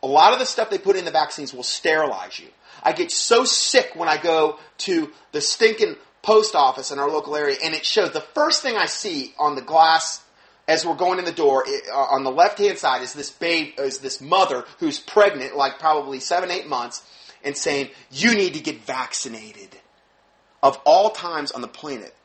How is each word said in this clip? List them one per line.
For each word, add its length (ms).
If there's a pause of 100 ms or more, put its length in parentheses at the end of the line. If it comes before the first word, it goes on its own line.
A 40
lot 280
of 40
the 60
stuff 240
they 80
put 180
in 120
the 40
vaccines 440
will 80
sterilize 760
you. 100 (340)
I 100
get 180
so 340
sick 500
when 160
I 120
go 360 (200)
to 320 (220)
the 80
stinking 560 (240)
post 340
office 360
in 80
our 100
local 260
area, 300
and 100
it 120
shows, 260
the 80
first 420
thing 140
I 100
see 520
on 160
the 80
glass 600 (460)
as 160
we're 120
going 220
in 60
the 80
door, 340
it, 240
uh, 60
on 280
the 60
left-hand 460
side 240
is 140
this 160
babe, 480
is 200
this 220
mother 460 (120)
who's 220
pregnant, 560
like, 220
probably 420
seven, 300
eight 180
months, 340 (400)
and 140
saying, 320 (220)
"You 240
need 200
to 60
get 220
vaccinated." 920 (840)
Of 220
all 260
times 400
on 100
the 80
planet 460 (100)